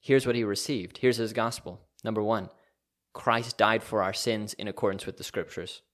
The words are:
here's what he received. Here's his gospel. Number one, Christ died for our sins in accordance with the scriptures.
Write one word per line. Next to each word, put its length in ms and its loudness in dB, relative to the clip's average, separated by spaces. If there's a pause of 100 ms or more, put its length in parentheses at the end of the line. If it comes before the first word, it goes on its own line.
here's 260 4
what 80 2
he 100 2
received. 520 -4
Here's 220 4
his 160 -2
gospel. 480 -4 (200)
Number 200 -2
one, 260 0 (640)
Christ 460 0
died 240 6
for 200 -2
our 120 0
sins 400 -2
in 120 -8
accordance 380 -2
with 140 -10
the 60 -12
scriptures. 580 -8 (120)